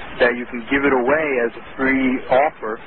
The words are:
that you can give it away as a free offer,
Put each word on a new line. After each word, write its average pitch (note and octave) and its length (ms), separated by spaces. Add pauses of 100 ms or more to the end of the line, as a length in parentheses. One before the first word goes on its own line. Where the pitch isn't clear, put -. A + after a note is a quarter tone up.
(200)
that A#2+ 160
you B2 160
can A#2 160
give C#3 160
it C#3+ 80
away C3+ 360 (200)
as A#2 80
a - 80 (160)
free C3 480
offer, B2+ 480 (120)